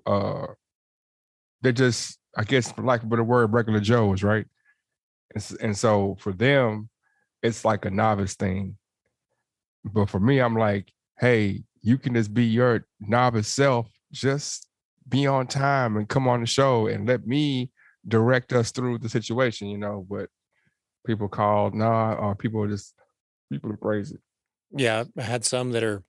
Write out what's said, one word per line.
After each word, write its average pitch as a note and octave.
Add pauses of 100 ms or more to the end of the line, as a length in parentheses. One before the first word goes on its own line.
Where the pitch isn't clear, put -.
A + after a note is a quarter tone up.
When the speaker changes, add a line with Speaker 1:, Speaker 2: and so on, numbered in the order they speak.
Speaker 1:
uh, G2 (1120)
they're B2+
just, B2 (180)
I A2
guess, B2
for A2
lack A#2+
of A2+
a -
better A#2
word, A#2
regular A2
Joes, G#2
right? G#2 (880)
And G#2
s-, -
and G#2+
so G2+
for G2+
them, A2 (520)
it's A#2
like G#2+
a F#2+
novice G2+
thing. G2 (1080)
But G2+
for G2
me, C3+
I'm A2+
like, G2+ (260)
"Hey, G#2+ (180)
you A#2+
can B2
just G#2+
be A#2+
your A#2 (140)
novice A2+
self. C3 (240)
Just - (400)
be C3+
on C3
time C3+
and G#2+
come C3+
on A#2+
the A#2
show B2+
and G#2
let A#2+
me C3 (360)
direct A2+
us A#2+
through B2
the A2+
situation," A2+
you G#2
know? G2+
But G2+ (760)
people G#2
call, G#2
nah, A2
or G#2
people A2
are G#2
just, G#2 (560)
people A2
are G#2
crazy. G#2+ (540)
Speaker 2:
Yeah, A#2 (120)
I D3+
had A#2
some B2+
that A#2
are G2+